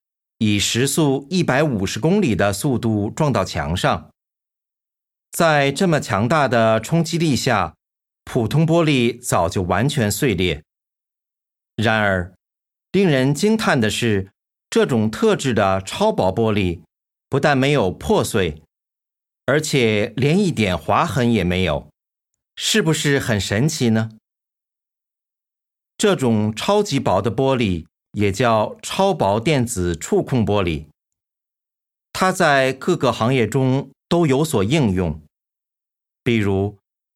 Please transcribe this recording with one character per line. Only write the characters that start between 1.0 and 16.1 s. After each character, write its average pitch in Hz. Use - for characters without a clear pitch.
一 180
百 131
五 110
十 -
公 185
里 131
的 101
速 127
度 107
撞 151
到 98
墙 78
上。 101
在 147
这 165
么 156
强 110
大 143
的 113
冲 160
击 165
力 156
下， 101
普 117
通 156
玻 160
璃 123
早 90
就 98
完 95
全 107
碎 113
裂。 82
然 110
而， 95
令 190
人 139
惊 214
叹 180
的 107
是， 98
这 226
种 220
特 214
制 135
的 95
超 208